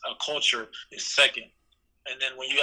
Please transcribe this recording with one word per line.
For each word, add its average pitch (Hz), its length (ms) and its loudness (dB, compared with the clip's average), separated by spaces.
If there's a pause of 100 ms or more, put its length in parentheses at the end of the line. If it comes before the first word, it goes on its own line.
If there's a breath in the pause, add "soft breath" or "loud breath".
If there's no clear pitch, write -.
(100)
a 113 40 -8 (100)
culture 131 440 2 (240 loud breath)
is - 120 -8
second. 131 400 2 (640)
And 131 100 -8
then 131 160 -2
when 131 140 -4
you 143 120 2